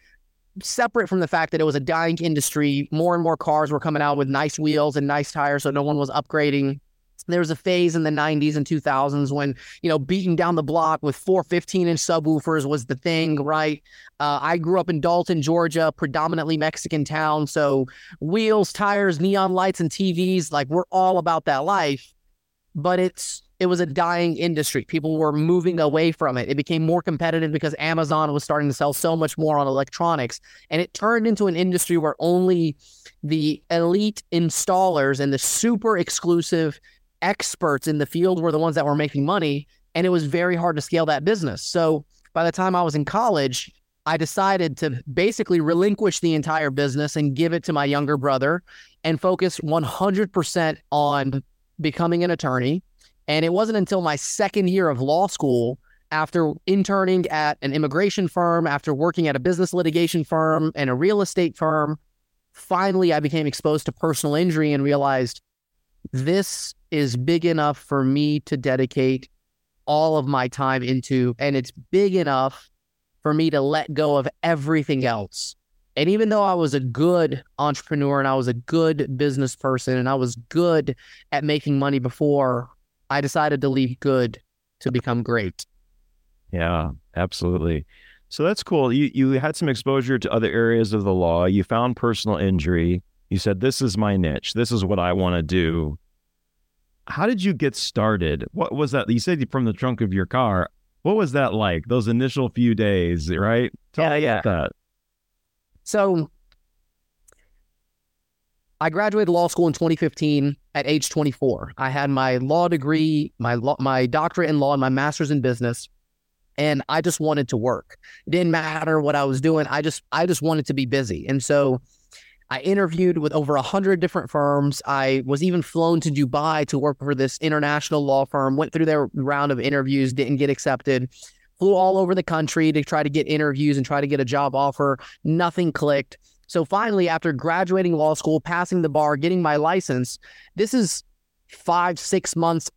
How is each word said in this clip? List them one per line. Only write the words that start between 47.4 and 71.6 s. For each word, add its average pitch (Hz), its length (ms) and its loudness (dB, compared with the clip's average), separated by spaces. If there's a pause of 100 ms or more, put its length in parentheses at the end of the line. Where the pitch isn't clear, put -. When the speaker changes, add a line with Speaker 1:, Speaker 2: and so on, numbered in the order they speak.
Speaker 1:
it 170 120 -2
to 170 80 -4
my 143 120 0
younger 143 320 0
brother 139 460 0 (400)
and 160 180 -2
focus 185 360 0
one 160 260 -2
hundred 190 500 -2
percent 160 460 0 (140)
on 143 500 0 (380)
becoming 170 420 0
an 180 80 0
attorney. 139 540 -2 (420)
And 156 180 0
it 170 80 2
wasn't 220 260 0
until 190 220 0
my 156 140 0
second 196 540 -2
year 180 200 2
of 127 120 -2
law 156 260 2
school, 127 540 0 (320)
after 156 400 0 (140)
interning 185 600 2
at 151 360 -2
an 139 100 -2
immigration 160 560 0
firm, 170 380 0
after 143 280 -2
working 160 320 0
at 143 80 2
a 131 60 -4
business 180 340 0
litigation 165 480 2
firm 160 540 0
and 139 120 -2
a 127 60 0
real 202 260 2
estate 175 360 0
firm, 151 420 0 (540)
finally 185 600 0
I 151 60 2
became 151 300 0
exposed 151 380 -2
to - 60 -4
personal 147 440 -2
injury 156 360 2
and 139 120 0
realized 139 580 0 (720)
this 165 640 -2 (160)
is 139 280 0
big 160 260 0
enough 151 320 0
for 139 260 -2
me 147 380 2
to - 160 -6
dedicate 131 720 0 (560)
all 156 320 2
of 131 100 0
my 131 220 0
time 131 340 -2
into, 123 560 0
and 143 160 0
it's 127 160 -2 (200)